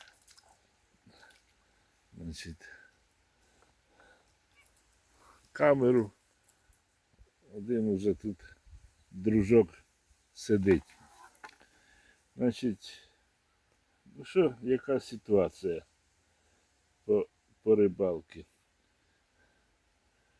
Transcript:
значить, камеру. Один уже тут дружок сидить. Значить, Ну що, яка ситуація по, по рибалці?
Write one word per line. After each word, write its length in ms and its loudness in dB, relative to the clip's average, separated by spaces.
значить, 440 -16
камеру. 600 2
Один 340 -4
уже 260 0
тут 240 -8
дружок 580 2
сидить. 500 2
Значить, 680 -6
Ну 100 -18
що, 360 0
яка 380 -2
ситуація 840 -2
по, 220 0
по 120 4
рибалці? 720 -2